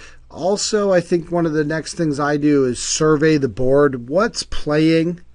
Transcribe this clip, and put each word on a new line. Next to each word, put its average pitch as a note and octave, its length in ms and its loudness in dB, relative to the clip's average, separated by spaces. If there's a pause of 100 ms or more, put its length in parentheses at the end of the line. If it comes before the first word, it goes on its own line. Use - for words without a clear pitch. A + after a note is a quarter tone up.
(300)
Also, G3 640 -2
I F3+ 80 4
think E3+ 320 -2
one E3+ 140 0
of D3+ 80 -2
the D3+ 100 0
next D#3 300 -6
things D3+ 260 -2
I D3 160 0
do C#3+ 300 2
is A#2+ 160 -4
survey D#3 560 2
the C3+ 100 0
board. B2+ 640 0
What's G3 320 -2
playing D#3+ 800 0 (120)